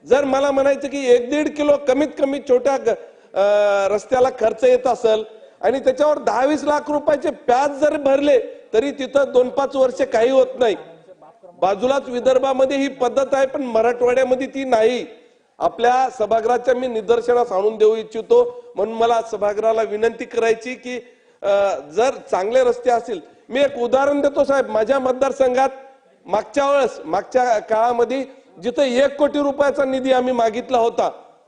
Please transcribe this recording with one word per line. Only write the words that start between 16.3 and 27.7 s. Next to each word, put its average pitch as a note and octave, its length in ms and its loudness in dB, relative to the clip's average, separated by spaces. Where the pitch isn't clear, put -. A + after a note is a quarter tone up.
मी B3+ 120 -4
निदर्शनास A#3 640 0
आणून G#3 260 -2
देऊ G#3+ 180 4
इच्छितो, A3 680 0
म्हणून A3 200 -4
मला A#3 260 0
सभागृहाला G#3+ 500 -2
विनंती A3 440 -4
करायची A3+ 500 -2
की, B3 240 -10
अ, G3 380 0
जर A3+ 180 0
चांगले A3 320 0
रस्ते A#3+ 260 0
असतील, A#3 300 -2
मी A#3 100 -2
एक C#4 180 0
उदाहरण C4+ 440 0
देतो C#4+ 220 0
साहेब, C4+ 240 0
माझ्या A3 320 0
मतदारसंघात C4 680 0
मागच्या A3 460 -2
वेळेस, C#4 340 0
मागच्या G#3+ 540 0
काळामध्ये A#3 680 0